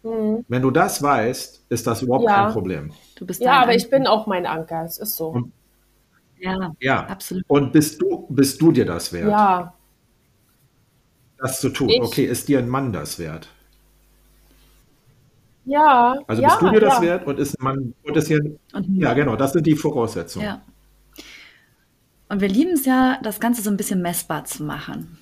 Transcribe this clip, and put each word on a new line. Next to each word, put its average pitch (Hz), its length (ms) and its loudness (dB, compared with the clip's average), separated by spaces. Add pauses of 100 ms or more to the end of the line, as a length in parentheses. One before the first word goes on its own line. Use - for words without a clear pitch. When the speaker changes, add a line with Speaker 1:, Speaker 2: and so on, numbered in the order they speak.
Speaker 1:
Mhm. 220 440 -2
Speaker 2:
Wenn 127 160 -2
du 135 80 2
das 170 320 0
weißt, 123 680 -2
ist 120 160 -4
das 117 160 -2
überhaupt 127 240 0
Speaker 1:
Ja. 202 200 4
Speaker 2:
kein 220 80 -2
Problem. 180 380 -6 (240)
Speaker 3:
Du 185 120 -16
bist 185 140 -10
Speaker 1:
Ja, 247 120 2
Speaker 3:
dein 254 100 4
Speaker 1:
aber 240 120 4
ich 233 100 0
Speaker 3:
Anker. 269 120 2
Speaker 1:
bin 269 100 2
auch 214 180 2
mein 185 220 -2
Anker, 160 380 -6
es 165 120 -12
ist 208 200 -10
so. 160 120 -6
Speaker 2:
Und 120 220 -6 (880)
Speaker 3:
Ja, 185 400 -6
Speaker 2:
Ja. 127 260 0
Speaker 3:
absolut. - 420 -10
Speaker 2:
Und 139 240 2
bist 151 300 2
du, 180 300 -2
bist 135 280 0
du 160 120 6
dir 117 160 4
das 85 260 -6
wert? 175 160 -2
Speaker 1:
Ja. 185 460 0 (1600)
Speaker 2:
Das 127 240 -6
zu 131 80 -2
tun? 123 200 -2
Speaker 1:
Ich 240 120 4
Speaker 2:
Okay, 127 240 -2
ist - 220 -6
dir 139 100 2
ein 120 100 0
Mann 131 240 -4
das 76 280 -8
wert? 78 280 -12 (2250)
Speaker 1:
Ja, 262 500 4 (100)
Speaker 2:
Also 220 160 0
bist 302 140 6
Speaker 1:
ja, - 40 -2
Speaker 2:
du 185 120 4
dir 220 80 6
das 214 160 6
Speaker 1:
ja. 240 60 2
Speaker 2:
wert 170 260 0
und 139 120 -4
ist 139 200 -4
ein 127 40 -10
Mann, 135 300 -4 (100)
und 151 140 -2
ist 151 100 2
hier 156 120 2
ein - 200 -4 (140)
Speaker 3:
Und 202 160 -4
ein 196 60 2
Speaker 2:
Ja, 160 140 2
Speaker 3:
Mann. 120 80 2
Speaker 2:
genau, 135 180 2
das 135 180 0
sind 160 140 2
die 151 80 4
Voraussetzungen. 131 680 -4
Speaker 3:
Ja. - 160 -8 (1700)
Und 196 120 -2
wir 202 60 2
lieben 269 240 2
es 277 140 0
ja, 254 360 2
das 208 180 -6
Ganze 233 220 0
so 208 80 -4
ein 196 80 0
bisschen 196 240 -2
messbar 170 440 -4
zu - 180 -10
machen. 147 580 -10